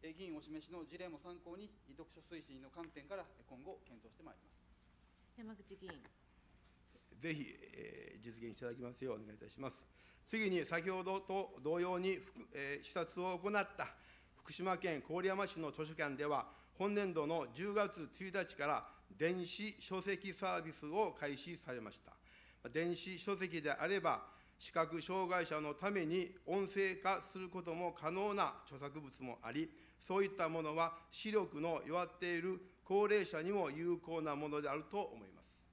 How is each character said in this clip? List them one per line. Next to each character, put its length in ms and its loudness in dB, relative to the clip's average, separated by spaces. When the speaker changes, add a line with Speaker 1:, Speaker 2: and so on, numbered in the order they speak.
Speaker 1:
え 60 -8
ー、 40 -8
議 120 -10
員 100 -6
お 60 -8
示 180 -12
し 120 -14
の 140 -8
事 120 -12
例 120 -6
も 140 -10
参 160 -10
考 180 -10
に、 140 -12
読 180 -12
書 80 -20
推 240 -10
進 160 -14
の 80 -16
観 240 -10
点 140 -12
か 80 -6
ら 80 -6
今 140 -14
後 240 -12
検 180 -20
討 60 -20
し 60 -20
て 60 -20
ま 80 -14
い 40 -18
り 80 -20
ま 80 -20
す。 880 -20
Speaker 2:
山 160 -10
口 240 -14
議 80 -10
員。 60 -8
Speaker 3:
ぜ 160 -2
ひ、 220 -4
え 480 -12
ー、 20 -18
実 240 -10
現 80 -8
い 40 -18
た 80 -6
だ 80 -6
き 60 -10
ま 120 -8
す 100 -10
よ 100 -2
う 20 0
お 20 -8
願 160 -12
い 40 -16
い 40 -16
た 80 -14
し 100 -18
ま 120 -4
す。 120 -18
次 240 2
に、 160 4
先 240 0
ほ 140 -2
ど 160 0
と 440 -2
同 160 4
様 180 4
に、 200 4
ふ 160 -12
く-、 200 -12
え 300 -2
ー、 20 -16
視 60 -14
察 340 0
を 140 0
行 100 0
っ 260 4
た 120 0
福 160 -12
島 240 2
県 300 0
郡 180 0
山 220 4
市 120 -6
の 120 -2
図 140 -2
書 100 -8
館 200 0
で 100 0
は、 200 4
本 160 2
年 200 2
度 120 4
の 300 2
十 180 -2
月 400 2
一 180 -6
日 240 0
か 120 2
ら 180 4
電 280 4
子 340 -4
書 220 -4
籍 300 0
サ 260 2
ー 40 2
ビ 100 -6
ス 140 -10
を 340 2
開 160 0
始 220 -8
さ 140 -10
れ 100 -4
ま 100 -8
し 140 -18
た。 640 -16
電 260 4
子 220 -6
書 180 0
籍 280 0
で 80 4
あ 160 4
れ 120 6
ば、 220 6
視 120 -12
覚 300 4
障 280 2
害 160 4
者 140 0
の 140 0
た 160 0
め 160 2
に 300 2
音 220 2
声 280 2
化 260 2
す 60 -8
る 120 -4
こ 140 -6
と 100 -2
も 260 -2
可 120 0
能 220 2
な 200 4
著 140 -12
作 220 -6
物 220 -10
も 180 -4
あ 100 -4
り、 180 0
そ 100 2
う 60 6
い 40 4
っ 40 0
た 180 2
も 120 2
の 140 0
は 180 4
視 200 -4
力 280 2
の 260 2
弱 200 2
っ 140 -16
て 180 2
い 40 2
る 200 -2
高 240 6
齢 180 6
者 160 0
に 100 0
も 200 4
有 260 2
効 240 -2
な 140 2
も 120 0
の 140 0
で 80 0
あ 60 2
る 140 0
と 120 0
思 240 -6
い 60 -16
ま 100 -20
す。 60 -20